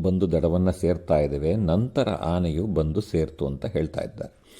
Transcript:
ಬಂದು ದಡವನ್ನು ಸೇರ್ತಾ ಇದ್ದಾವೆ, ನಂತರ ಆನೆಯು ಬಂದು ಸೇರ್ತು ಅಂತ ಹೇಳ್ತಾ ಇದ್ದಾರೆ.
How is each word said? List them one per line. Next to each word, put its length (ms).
ಬಂದು 300
ದಡವನ್ನು 400
ಸೇರ್ತಾ 480
ಇದ್ದಾವೆ, 360
ನಂತರ 540
ಆನೆಯು 580
ಬಂದು 340
ಸೇರ್ತು 440
ಅಂತ 200
ಹೇಳ್ತಾ 360
ಇದ್ದಾರೆ. 380